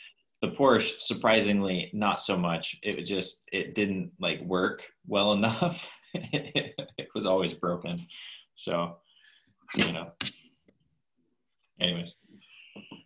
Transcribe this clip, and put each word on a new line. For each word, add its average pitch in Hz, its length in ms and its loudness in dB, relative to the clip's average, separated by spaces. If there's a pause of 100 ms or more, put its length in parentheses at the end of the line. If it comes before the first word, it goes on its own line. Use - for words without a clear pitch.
(400)
the - 60 2
Porsche, - 540 4
surprisingly, 101 920 2
not 104 280 0
so 98 160 0
much. 85 480 -2
It 101 160 -2
was 87 80 -6
just, 95 340 -2 (100)
it 92 220 -4
didn't, 98 460 0
like, 82 220 -2
work 92 400 0 (260)
well 101 240 4
<laughs> 101 60 4
enough. 113 520 0 (240)
It - 960 -6
was 107 140 -2
always 92 260 4
broken. 87 540 -4 (480)
So, 85 440 -4 (760)
you - 180 4
know. 82 200 -8 (1700)
Anyways. 175 340 -2 (920)